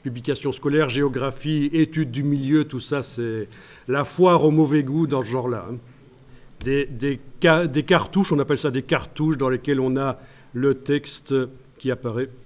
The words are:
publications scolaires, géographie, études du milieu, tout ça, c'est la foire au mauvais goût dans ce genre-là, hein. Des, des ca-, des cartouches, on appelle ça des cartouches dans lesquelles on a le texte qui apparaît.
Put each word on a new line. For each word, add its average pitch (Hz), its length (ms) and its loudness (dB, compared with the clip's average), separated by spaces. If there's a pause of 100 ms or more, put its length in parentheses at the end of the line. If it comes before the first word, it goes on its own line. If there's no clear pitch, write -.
publications 131 520 -4
scolaires, 147 340 0
géographie, 135 840 -2
études 156 380 0
du 135 120 -4
milieu, 143 400 2
tout 143 160 -6
ça, 143 220 -4
c'est 113 480 -6 (400)
la 143 160 0
foire 170 400 4
au 156 40 8
mauvais 151 340 4
goût 147 240 0
dans 135 140 0
ce 110 60 -6
genre-là, 120 420 -4
hein. 123 60 -8 (880)
Des, 139 220 0
des 131 340 -4 (220)
ca-, 165 260 4
des 147 160 0
cartouches, 190 480 2
on 147 80 4
appelle 143 180 0
ça 143 140 -2
des 127 120 -2
cartouches 151 540 -2
dans 131 120 0
lesquelles 127 320 0
on 131 160 0
a 135 200 -2 (360)
le 131 220 2
texte 139 600 -4 (440)
qui 127 120 -2
apparaît. 123 380 -4 (160)